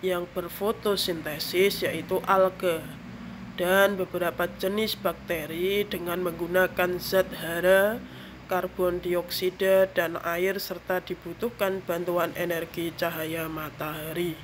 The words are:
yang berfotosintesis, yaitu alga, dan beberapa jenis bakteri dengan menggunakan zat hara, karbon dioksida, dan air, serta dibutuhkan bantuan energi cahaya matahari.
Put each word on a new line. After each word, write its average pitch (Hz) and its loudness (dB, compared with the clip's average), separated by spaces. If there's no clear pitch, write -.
yang 175 0
berfotosintesis, 180 0
yaitu 170 -2
alga, 185 2
dan 196 6
beberapa 175 0
jenis 208 0
bakteri 175 -2
dengan 175 -2
menggunakan 180 2
zat 190 2
hara, 180 4
karbon 180 0
dioksida, 180 2
dan 170 0
air, 185 0
serta 180 -4
dibutuhkan 190 -4
bantuan 175 0
energi 170 -4
cahaya 160 -4
matahari. 156 -6